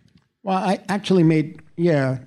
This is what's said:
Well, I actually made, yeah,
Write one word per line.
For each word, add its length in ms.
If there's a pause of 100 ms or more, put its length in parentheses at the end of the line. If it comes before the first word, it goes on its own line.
(420)
Well, 140
I 320
actually 340
made, 380 (160)
yeah, 500